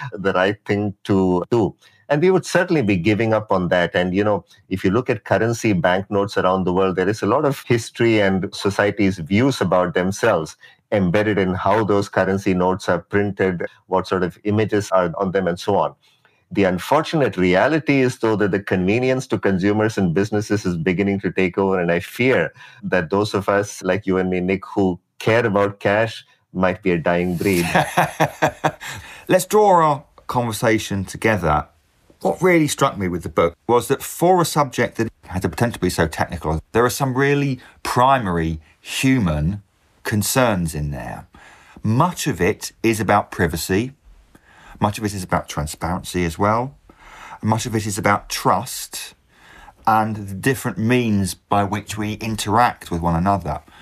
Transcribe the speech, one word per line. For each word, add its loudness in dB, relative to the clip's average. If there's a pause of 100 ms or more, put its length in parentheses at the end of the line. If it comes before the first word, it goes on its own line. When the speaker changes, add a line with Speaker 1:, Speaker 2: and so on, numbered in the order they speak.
(140)
Speaker 1:
the -2
right 0
thing -2 (120)
to 2
do. 2 (360)
And 2
we 4
would 2
certainly 0
be 2
giving 2
up -2
on 0
that. 2
And, 0
you 2
know, 0 (260)
if -4
you 2
look 0
at -4
currency 0
banknotes 0
around 2
the 0
world, 2
there 0
is -2
a -2
lot 2
of -2
history 0
and 0
society's 0
views 0
about 0
themselves 0 (340)
embedded 2
in 2
how 0
those 0
currency 0
notes 0
are 2
printed, -2 (220)
what -2
sort 0
of -6
images 0
are 2
on -2
them, 0
and -2
so 0
on. 0 (580)
The 2
unfortunate 0
reality 2
is, 2
though, 2
that 2
the 0
convenience 0
to -2
consumers 2
and 0
businesses 0
is -2
beginning 0
to -4
take 0
over. 2
And 0
I 2
fear 0 (280)
that -2
those 0
of 0
us 0
like -2
you 2
and 0
me, -2
Nick, -2
who -2 (200)
care 2
about 0
cash 0 (280)
might 0
be 0
a 2
dying 0
breed. 0 (800)
Speaker 2:
<laughs> -8
Let's 2
draw 4
our 2 (220)
conversation -2
together. 0 (540)
What -2
really 4
struck -2
me -2
with -4
the -10
book 0 (100)
was 2
that -2
for 2
a 2
subject -2
that -2 (180)
had -6
the -2
potential -2
to -14
be 0
so 0
technical, -4 (120)
there 4
are 4
some -2
really 0 (200)
primary 2 (220)
human 0 (400)
concerns 0
in -4
there. -12 (540)
Much 0
of -2
it -2 (100)
is 2
about 2
privacy. -2 (880)
Much -2
of -6
it -2
is -6
about -4
transparency -6
as -4
well. 0 (640)
And -2
much 0
of -8
it -2
is -6
about 0
trust -4 (720)
and 2
the -10
different -2
means 2
by -2
which -6
we -6
interact -2
with -4
one 0
another. -2 (200)